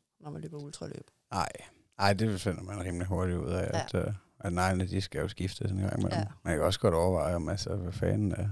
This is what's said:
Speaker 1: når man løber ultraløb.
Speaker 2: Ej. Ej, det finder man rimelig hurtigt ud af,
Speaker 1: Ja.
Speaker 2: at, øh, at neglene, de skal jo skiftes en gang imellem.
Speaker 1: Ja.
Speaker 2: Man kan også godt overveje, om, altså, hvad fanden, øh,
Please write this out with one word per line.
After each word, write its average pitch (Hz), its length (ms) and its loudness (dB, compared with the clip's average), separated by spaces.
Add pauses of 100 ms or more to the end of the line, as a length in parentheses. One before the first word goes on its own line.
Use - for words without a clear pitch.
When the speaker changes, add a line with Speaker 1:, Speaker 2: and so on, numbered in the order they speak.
(200)
Speaker 1:
når 151 100 -12
man 156 100 -10
løber 156 180 -12
ultraløb. - 520 -12 (220)
Speaker 2:
Ej. 95 160 0 (500)
Ej, 98 140 6
det 101 280 2
finder 87 220 -2
man 98 220 -8
rimelig 87 220 -4
hurtigt 90 320 0
ud 87 120 -2
af, 87 240 0
Speaker 1:
Ja. 156 100 -2
Speaker 2:
at, - 220 0
øh, 107 80 -2 (260)
at 92 120 -2
neglene, 92 380 2
de 95 100 0
skal - 200 -4
jo 82 80 0
skiftes 92 420 -4
en 95 80 0
gang 95 200 0
imellem. 95 200 2
Speaker 1:
Ja. 104 60 0 (200)
Speaker 2:
Man 85 120 2
kan 76 80 2
også 92 160 2
godt 98 140 4
overveje, 85 400 4
om, 80 140 0
altså, 90 280 -2
hvad 90 160 -4
fanden, 101 400 2
øh, 98 200 -2